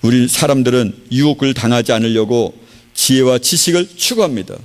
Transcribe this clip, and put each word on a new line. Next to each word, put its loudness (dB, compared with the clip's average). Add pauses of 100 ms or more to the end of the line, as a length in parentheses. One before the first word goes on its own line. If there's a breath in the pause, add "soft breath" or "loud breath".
우리 2
사람들은 0 (180)
유혹을 0
당하지 -2
않으려고 0 (360 loud breath)
지혜와 2
지식을 0
추구합니다. -2